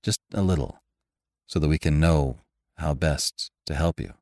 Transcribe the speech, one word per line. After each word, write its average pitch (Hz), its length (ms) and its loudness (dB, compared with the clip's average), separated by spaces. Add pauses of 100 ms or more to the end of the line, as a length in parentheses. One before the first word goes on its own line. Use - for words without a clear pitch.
Just - 180 -4 (120)
a 104 80 -2
little, 90 420 0 (640)
so - 120 -4
that 76 100 2
we 78 100 2
can 76 220 2
know 76 400 2 (380)
how 78 160 -2
best - 560 -4 (160)
to 78 80 -6
help 80 260 0
you. 50 220 -10